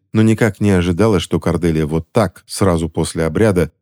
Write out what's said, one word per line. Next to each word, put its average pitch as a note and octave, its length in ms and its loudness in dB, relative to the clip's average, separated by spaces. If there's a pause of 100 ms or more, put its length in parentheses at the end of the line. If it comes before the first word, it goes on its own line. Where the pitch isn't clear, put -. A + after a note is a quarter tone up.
(120)
но A2 80 2
никак A2 400 2
не G2+ 120 2
ожидала, F2+ 480 2
что E2 200 -4
Корделия D#2+ 460 -2
вот D#2+ 260 -6
так, G#2 340 -2
сразу E2+ 440 -2
после E2 340 -4
обряда, F2 580 0